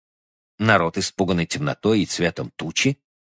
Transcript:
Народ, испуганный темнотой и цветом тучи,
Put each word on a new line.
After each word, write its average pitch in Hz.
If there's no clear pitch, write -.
Народ, 98
испуганный 90
темнотой 95
и 85
цветом 82
тучи, 85